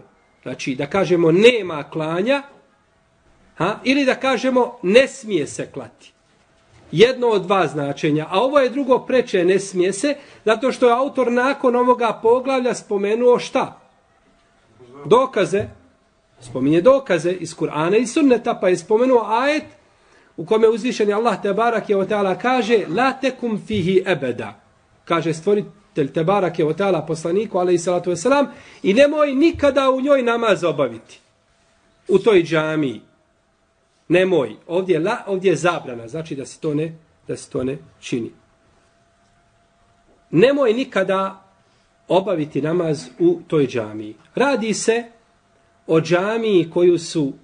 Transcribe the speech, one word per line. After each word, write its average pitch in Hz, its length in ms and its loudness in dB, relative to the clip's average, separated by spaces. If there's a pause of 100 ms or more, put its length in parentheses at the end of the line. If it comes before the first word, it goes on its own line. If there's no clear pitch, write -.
(420)
Znači, 127 320 -8
da 143 120 -6
kažemo 170 460 2
nema 190 500 4
klanja, 180 600 -4 (1120)
ha? 190 280 -4
Ili 269 200 2
da 247 100 2
kažemo 254 680 -2
ne 220 260 4
smije 180 380 -6
se 127 200 -10
klati. - 460 -18 (800)
Jedno 240 360 4
od 208 140 2
dva 185 240 0
značenja. 151 640 -2
A 190 100 0
ovo 269 180 2
je 254 120 2
drugo 254 280 2
preče, 240 460 0
ne 185 140 4
smije 190 340 -2
se, 285 240 -2 (280)
zato 226 280 0
što 247 160 2
je 233 60 4
autor 254 380 -2
nakon 247 440 0
ovoga 240 460 2
poglavlja 247 520 0
spomenuo 220 640 0
šta? - 420 -6 (1200)
Dokaze. 208 600 0 (760)
Spominje 143 400 0
dokaze 185 520 2
iz 165 240 -10
Kur'ana 165 400 0
i 240 100 2
Sunneta, 247 480 2
pa 202 140 -2
je 180 80 2
spomenuo 233 520 2
ajet 285 360 0 (720)
u 160 100 -10
kome 220 220 4
uzvišeni 214 440 0
Allah 208 300 0
te 202 100 -2
barake 214 440 0
ve 190 120 0
taala 202 260 0
kaže: 226 520 0 (100)
„La 254 160 2
tekum 254 540 -4
fihi 190 400 0
ebeda.” 120 540 -6 (440)
Kaže 165 300 -2
stvoritelj 196 760 -4
te 165 120 -2
barake 180 400 0
ve 156 120 -2
taala 180 300 -2
poslaniku, 175 520 -4
alejhi 180 200 2
salatu 180 320 -2
vesselam: 254 360 0 (360)
„I 196 120 2
nemoj 294 400 4
nikada 277 560 2
u 262 100 0
njoj 277 220 2
namaz 233 420 0
obaviti.” 139 560 -4 (880)
U 196 100 6
toj 190 240 4
džamiji. 156 580 -2 (1080)
Nemoj. 165 480 2 (100)
Ovdje 180 280 -2
je 156 60 -2
la, 214 160 -2 (100)
ovdje 190 240 -2
je 156 60 2
zabrana, 131 520 -4
znači 156 260 -12
da 131 120 -12
se - 140 -20
to 151 140 -4
ne, 160 220 -4 (320)
da 127 80 -8
se - 140 -16
to 131 140 -6
ne 131 140 -6 (220)
čini. 117 300 -8 (2000)
Nemoj 254 420 4
nikada 190 720 -4 (640)
obaviti 165 540 -2
namaz 160 460 -4 (100)
u 170 280 2
toj 147 200 0
džamiji. 107 480 -8 (200)
Radi 226 400 0
se 226 300 -2 (840)
o 160 140 2
džamiji 185 680 0
koju 175 280 2
su 147 340 -4 (120)